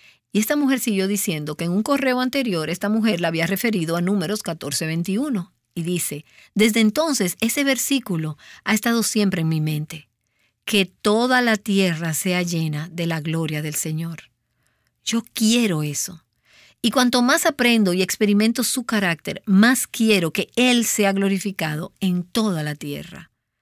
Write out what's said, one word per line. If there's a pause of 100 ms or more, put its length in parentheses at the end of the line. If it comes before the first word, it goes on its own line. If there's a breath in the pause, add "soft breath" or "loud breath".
(320 soft breath)
Y
esta
mujer
siguió
diciendo
que
en
un
correo
anterior
esta
mujer
la
había
referido
a
Números
catorce
veintiuno. (240)
Y
dice, (300 soft breath)
"Desde
entonces
ese
versículo (260 loud breath)
ha
estado
siempre
en
mi
mente. (560)
Que
toda
la
tierra
sea
llena
de
la
gloria
del
Señor". (800)
Yo (100)
quiero
eso. (580 soft breath)
Y
cuanto
más
aprendo
y
experimento
su
carácter,
más
quiero
que
Él
sea
glorificado
en
toda
la
tierra. (300)